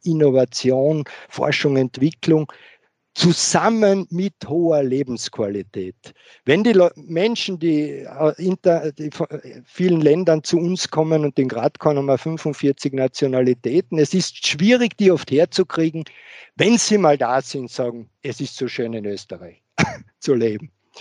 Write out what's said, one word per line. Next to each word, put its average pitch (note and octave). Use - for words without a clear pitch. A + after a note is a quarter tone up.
Innovation, C#3
Forschung, C#3+
Entwicklung, D3+
zusammen G3
mit F#3
hoher D#3+
Lebensqualität. A2
Wenn E3+
die A#3
Leu-, F3+
Menschen, F3+
die, D3+
äh, D3+
inter-, E3+
die D3+
von, -
äh, C3
vielen F3+
Ländern D#3
zu -
uns F3
kommen D#3
und C#3+
in C3+
Gratkorn B2
haben C#3
wir C3+
fünfundvierzig D3
Nationalitäten, C3
es D3
ist -
schwierig, A3+
die G3
oft -
herzukriegen, D#3+
wenn G#3+
sie G#3+
mal D#3
da B2+
sind, B2+
sagen, A#2+
es C3+
ist C3+
so B2+
schön A#2
in G#2+
Österreich F2+
<laughs> -
zu C#3+
leben. A2+